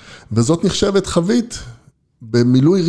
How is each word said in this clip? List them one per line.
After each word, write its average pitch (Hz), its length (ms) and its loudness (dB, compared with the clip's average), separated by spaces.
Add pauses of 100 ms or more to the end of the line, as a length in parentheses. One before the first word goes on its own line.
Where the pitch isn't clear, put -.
(340)
וזאת 127 320 0
נחשבת 196 420 0
חבית 214 520 -2 (640)
במילוי 127 680 2